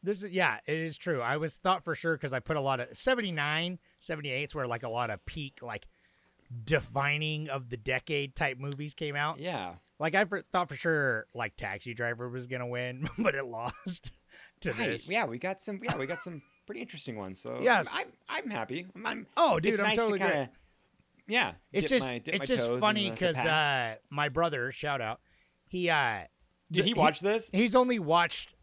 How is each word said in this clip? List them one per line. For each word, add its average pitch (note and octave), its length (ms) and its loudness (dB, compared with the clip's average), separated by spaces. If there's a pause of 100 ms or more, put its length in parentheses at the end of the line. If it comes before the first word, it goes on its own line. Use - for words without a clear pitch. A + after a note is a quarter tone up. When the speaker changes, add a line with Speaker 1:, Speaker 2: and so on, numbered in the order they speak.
Speaker 1:
This F#3 200 -2
is, G3+ 100 -8
yeah, D#3+ 340 2
it D#3 120 0
is D#3+ 200 -4
true. D#3 220 -2
I A#2+ 160 0
was, D#3 220 -4
thought F#3 260 2
for E3 100 -2
sure D#3+ 240 0
'cause C#3 140 -6
I C3 80 0
put D#3+ 160 -2
a D3 40 0
lot C3+ 200 0
of, B2 160 -8
seventy-nine, F3 840 0 (200)
seventy-eight C#3+ 520 -4
is - 40 -14
where, C#3 120 -2
like, A#2 180 -2
a B2 40 -4
lot A#2 220 0
of G2+ 160 -6
peak, C#3+ 360 -10
like, A2+ 240 -10 (800)
defining D3 840 0
of C3 220 -6
the B2 60 -6
decade C3 600 -2
type C#3 220 0
movies C#3+ 360 -8
came D3 220 -6
out. D3 240 -2
Speaker 2:
Yeah. A#2+ 340 -4 (240)
Speaker 1:
Like, D#3+ 160 0
I G3 100 6
for, F#3+ 180 -4
thought F3+ 260 0
for D3 80 -10
sure, C#3 580 2
like, A2+ 220 -4
Taxi G#2 380 -6
Driver A#2+ 340 -2
was B2 180 -8
gonna B2 200 -4
win, B2 460 -4
<laughs> - 60 -10
but G3+ 160 2
it C3+ 100 -2
lost A#2+ 680 -8 (260)
<laughs> - 240 -20
to D3+ 120 -4
Speaker 2:
Right. A2+ 180 -2
Speaker 1:
this. A#2 180 -6
Speaker 2:
Yeah, G#3 180 0
we A#2+ 120 -6
got F#3 240 -6
some, G3+ 200 -8
yeah, A#3 140 -2
we C3+ 100 -2
got E3+ 160 -4
some E3 200 -10 (240)
pretty G4+ 140 -10
interesting C#3+ 360 -8
ones. F#2+ 240 -8
So A#2+ 220 -6
Speaker 1:
Yes. G#3+ 300 4
Speaker 2:
I'm, - 140 -4 (220)
I'm, E4 160 -6
I'm B3 60 -6
happy. D3+ 440 -4
I'm, G#3+ 120 -8
I'm, - 200 -6 (100)
Speaker 1:
Oh, C4 240 6
dude, G#3 140 4
Speaker 2:
it's G3+ 80 2
Speaker 1:
I'm G#3 60 4
Speaker 2:
nice G#3+ 80 4
Speaker 1:
totally G#3+ 220 2
Speaker 2:
to F#3+ 60 0
kinda, D3 260 2 (760)
Speaker 1:
great. G#3 80 -4
Speaker 2:
yeah, F3+ 180 4 (200)
Speaker 1:
It's - 120 2
Speaker 2:
dip D3 60 2
Speaker 1:
just, A#3+ 160 4
Speaker 2:
my, B2 120 -2
dip D#3 160 -6
Speaker 1:
it's G3 60 2
Speaker 2:
my - 60 -4
Speaker 1:
just A#3 200 4
Speaker 2:
toes A#2+ 80 4
in B2 60 0
Speaker 1:
funny G#3+ 300 4
Speaker 2:
the, A2+ 40 -6
the F#3 120 0
Speaker 1:
'cause, E3 100 2
Speaker 2:
past. C3+ 640 2
Speaker 1:
uh, - 20 -20 (100)
my D3 180 0
brother, C#3 440 0
shout C#3+ 280 -2
out, A2+ 200 -4 (480)
he, F3+ 200 0
uh, B2 340 4 (480)
Speaker 2:
Did D#3 120 2
Speaker 1:
th-, D#3 40 4
Speaker 2:
he A3+ 80 2
watch D3+ 260 6
this? G#3+ 320 0
Speaker 1:
He's G#3 220 4
only B3+ 240 6
watched E3+ 640 2